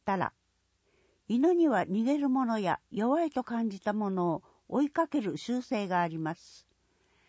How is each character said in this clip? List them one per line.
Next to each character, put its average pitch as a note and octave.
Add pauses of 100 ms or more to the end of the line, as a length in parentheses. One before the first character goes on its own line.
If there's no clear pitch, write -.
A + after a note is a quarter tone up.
た G3
ら、 E3+ (960)
犬 C#4
に E4+
は A3
逃 G3+
げ C#4+
る C#4+
も C4
の A3+
や F3 (120)
弱 B3+
い D#4
と B3+
感 A#3
じ G3
た G#3
も G#3
の F3+
を D#3+ (260)
追 C4+
い C#4+
か E4
け C#4+
る E3
習 B3
性 G#3
が F3+
あ F3
り E3
ま D#3+
す。 - (600)